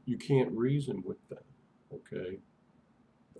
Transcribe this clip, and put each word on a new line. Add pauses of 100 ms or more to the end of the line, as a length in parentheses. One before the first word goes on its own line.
you
can't
reason
with
them, (500)
okay? (1000)